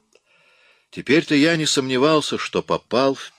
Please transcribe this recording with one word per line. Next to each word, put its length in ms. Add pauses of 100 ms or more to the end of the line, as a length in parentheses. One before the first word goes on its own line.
(920)
Теперь-то 440
я 220
не 80
сомневался, 720
что 240
попал 540
в 240